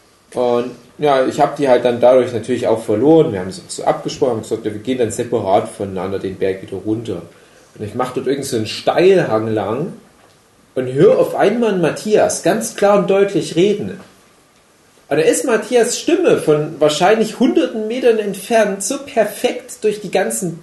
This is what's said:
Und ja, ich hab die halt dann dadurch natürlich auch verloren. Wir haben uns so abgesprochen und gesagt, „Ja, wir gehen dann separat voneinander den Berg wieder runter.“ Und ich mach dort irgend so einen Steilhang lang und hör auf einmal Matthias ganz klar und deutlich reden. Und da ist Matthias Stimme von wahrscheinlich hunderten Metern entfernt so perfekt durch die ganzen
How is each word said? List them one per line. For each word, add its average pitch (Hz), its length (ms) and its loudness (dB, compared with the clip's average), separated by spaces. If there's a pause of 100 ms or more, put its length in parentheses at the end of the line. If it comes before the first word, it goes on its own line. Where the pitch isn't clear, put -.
(340)
Und 123 380 0 (260)
ja, 139 280 2
ich - 160 -4
hab 143 140 0
die 139 120 -2
halt 123 160 4
dann 120 160 0
dadurch 123 320 6
natürlich 113 360 -4
auch 113 160 0
verloren. 135 480 4
Wir 95 80 -4
haben 92 80 -8
uns 92 120 -12 (100)
so - 160 -10
abgesprochen 147 500 -2
und 107 80 -6
gesagt, 110 220 -6
„Ja, 107 60 -2
wir 104 100 -10
gehen 127 180 -4
dann 110 100 0
separat 107 600 -2
voneinander 95 500 -6
den 92 160 -8
Berg 95 260 -2
wieder - 160 -12
runter.“ 107 460 -6 (560)
Und 107 60 -8
ich 98 100 -12
mach 127 180 -4
dort 123 140 -6
irgend 143 180 -4
so 123 120 -4
einen 110 100 -4
Steilhang 143 800 2
lang 110 460 -4 (840)
und 127 180 -4
hör 196 240 6
auf - 160 0
einmal 208 440 2
Matthias 175 640 0
ganz 208 320 -2
klar 202 240 4
und 175 100 -2
deutlich 196 460 0
reden. 165 440 0 (1120)
Und 147 80 0
da - 60 2
ist - 220 2
Matthias 240 520 0
Stimme 311 400 2
von 151 420 0
wahrscheinlich 190 600 2
hunderten 262 480 0
Metern 233 320 2
entfernt 202 640 -2
so 277 160 -6
perfekt - 840 -4
durch 208 180 -2
die 175 100 -10
ganzen 196 520 -2